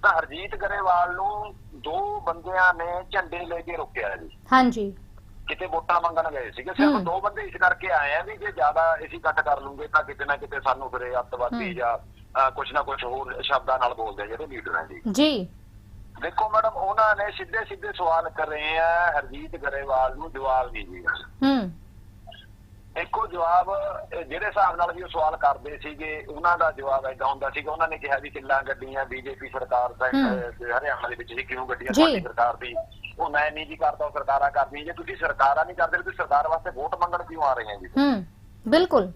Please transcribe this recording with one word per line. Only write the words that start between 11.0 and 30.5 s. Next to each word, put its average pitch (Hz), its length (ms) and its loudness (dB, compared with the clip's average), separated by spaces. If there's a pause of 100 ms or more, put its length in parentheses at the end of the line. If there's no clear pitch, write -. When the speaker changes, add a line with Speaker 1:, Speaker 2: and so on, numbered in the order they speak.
Speaker 1:
ਇਹ 123 180 -2
ਅੱਤਵਾਦੀ 123 460 -2
Speaker 2:
ਹੂੰ। 92 80 -4
Speaker 1:
ਜਾਂ, 117 240 0
ਅਹ, - 540 0
ਕੁਛ 131 220 -6
ਨਾ 143 80 2
ਕੁਛ 135 240 -4
ਹੋਰ 127 360 -6
ਸ਼ਬਦਾਂ 131 380 2
ਨਾਲ 123 140 2
ਬੋਲਦੇ 104 300 -6
ਆ - 20 -4
ਜਿਹੜੇ 117 220 -8
ਲੀਡਰ 123 280 -8
ਆ - 80 0
ਜੀ। - 180 -14 (100)
Speaker 2:
ਜੀ। 254 360 2 (760)
Speaker 1:
ਦੇਖੋ 214 280 0
ਮੈਡਮ, 220 260 4
ਉਹਨਾਂ 208 400 4
ਨੇ 202 160 -2
ਸਿੱਧੇ - 380 -4
ਸਿੱਧੇ 403 180 -10 (100)
ਸਵਾਲ 165 320 2
ਕਰ 156 180 -4
ਰਹੇ 156 300 -2
ਆ, 170 420 4
ਹਰਜੀਤ 143 360 -10
ਗਰੇਵਾਲ 135 640 0
ਨੂੰ 160 140 -10
ਜਵਾਬ 131 400 0
ਨਹੀਂ 107 160 -8
ਜੀ। - 180 -12 (380)
Speaker 2:
ਹੂੰ। 254 280 2 (1200)
Speaker 1:
ਦੇਖੋ - 320 -2
ਜਵਾਬ, 180 440 4 (420)
ਇਹ 165 120 -4
ਜਿਹੜੇ 160 200 -4
ਹਿਸਾਬ 196 300 4
ਨਾਲ 175 180 2
ਵੀ 180 80 -8
ਉਹ 180 60 -10
ਸਵਾਲ 160 300 2
ਕਰਦੇ 147 400 2
ਸੀਗੇ, 151 520 -8
ਉਹਨਾਂ 170 280 2
ਦਾ 165 140 4
ਜਵਾਬ 135 340 0
ਏਦਾਂ 131 220 -2
ਹੁੰਦਾ 139 220 0
ਸੀਗਾ, 151 220 -4
ਉਹਨਾਂ 160 160 2
ਨੇ 156 100 -4
ਕਿਹਾ 139 200 0
ਵੀ 143 120 -6
ਕਿੰਨਾ 135 320 0
ਗੱਡੀਆਂ 135 440 -4
ਬੀਜੇਪੀ 131 420 -10
ਸਰਕਾਰ 123 460 0
ਦਾ, 127 140 0
Speaker 2:
ਹੂੰ। 269 180 2
Speaker 1:
ਅਹ, 120 520 -2